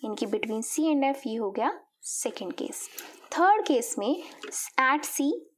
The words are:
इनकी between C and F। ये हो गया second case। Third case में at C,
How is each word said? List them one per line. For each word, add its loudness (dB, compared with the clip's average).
इनकी -2
between -2
C -4
and 4
F। -6
ये -4
हो -2
गया -2
second -6
case। -8
Third 6
case 2
में 0
at 4
C, 0